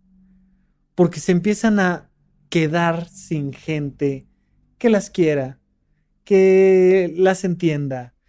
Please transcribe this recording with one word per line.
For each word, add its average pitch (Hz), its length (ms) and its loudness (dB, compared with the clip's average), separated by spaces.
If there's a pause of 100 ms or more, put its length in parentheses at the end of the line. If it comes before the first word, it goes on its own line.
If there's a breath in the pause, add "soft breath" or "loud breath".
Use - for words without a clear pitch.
(920)
porque 170 280 0
se - 100 -4
empiezan 208 480 0
a 180 320 -4 (380)
quedar 170 580 -2
sin 143 460 -8
gente 143 760 -8 (500)
que 240 120 0
las 202 200 0
quiera, 143 520 -2 (640)
que 190 920 4
las 185 300 0
entienda, 143 680 -4 (160)